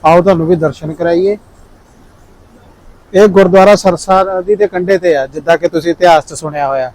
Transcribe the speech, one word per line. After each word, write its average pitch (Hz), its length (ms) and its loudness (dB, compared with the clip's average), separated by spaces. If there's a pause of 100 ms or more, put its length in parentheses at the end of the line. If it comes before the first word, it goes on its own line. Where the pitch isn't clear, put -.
ਆਓ 170 160 4
ਤੁਹਾਨੂੰ 170 260 0
ਵੀ 175 80 2
ਦਰਸ਼ਨ 156 380 -6
ਕਰਾਈਏ। 175 440 -2 (1800)
ਇਹ 202 140 4
ਗੁਰਦੁਆਰਾ 190 480 4
ਸਰਸਾ 190 480 -2
ਨਦੀ 185 320 -2
ਦੇ 202 120 -2
ਕੰਢੇ 185 300 -2
ਤੇ 175 180 0
ਆ, 135 120 -4
ਜਿੱਦਾਂ 151 300 -4
ਕਿ 170 100 -4
ਤੁਸੀਂ 165 240 -4
ਇਤਿਹਾਸ 165 340 2
'ਚ - 80 -18
ਸੁਣਿਆ 147 340 -8
ਹੋਇਆ। 131 280 -6